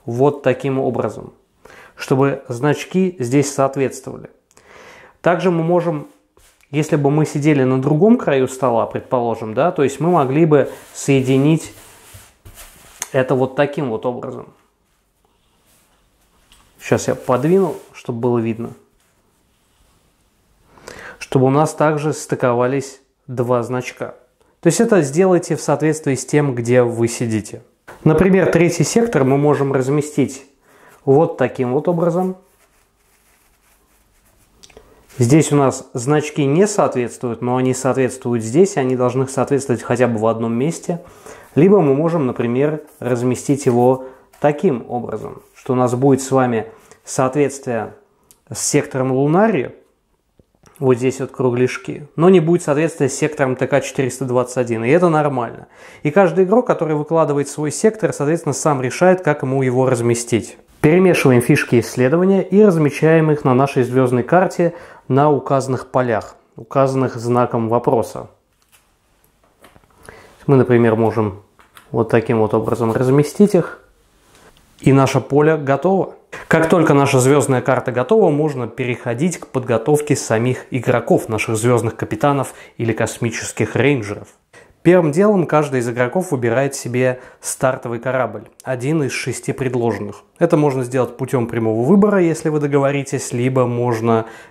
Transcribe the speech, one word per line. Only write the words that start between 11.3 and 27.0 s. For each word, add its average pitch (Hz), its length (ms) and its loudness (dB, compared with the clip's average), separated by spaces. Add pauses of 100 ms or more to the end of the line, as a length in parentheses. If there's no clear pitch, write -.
это 135 240 0
вот 131 220 -2
таким 147 320 -2
вот 110 160 -6
образом. 120 440 -10 (2250)
Сейчас - 300 -2
я 123 60 0
подвину, 151 600 0 (180)
чтобы 117 260 -10
было 120 180 0
видно. 113 360 -6 (2500)
Чтобы 131 280 0
у 135 40 4
нас 151 220 2
также 151 400 -2
стыковались 127 880 -2 (260)
два 123 360 -2
значка. 123 540 -8 (440)
То - 60 0
есть 165 120 2
это 226 220 4
сделайте 170 560 2
в - 60 -6
соответствии 151 520 0
с - 120 -8
тем, 147 280 0
где 120 280 2
вы 117 260 0